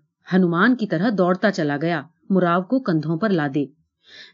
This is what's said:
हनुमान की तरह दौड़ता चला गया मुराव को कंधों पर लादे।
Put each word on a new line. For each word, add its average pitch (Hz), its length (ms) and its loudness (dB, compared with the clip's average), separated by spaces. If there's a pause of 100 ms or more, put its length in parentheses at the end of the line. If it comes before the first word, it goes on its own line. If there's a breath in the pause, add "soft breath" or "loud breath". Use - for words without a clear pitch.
(340)
हनुमान 185 420 4
की 226 100 -4
तरह 180 240 -2
दौड़ता 185 400 2
चला 151 280 -2
गया 160 320 -4 (220)
मुराव 180 320 2
को 247 160 -2
कंधों 165 380 -2
पर 208 140 -2
लादे। 147 420 -2 (600 loud breath)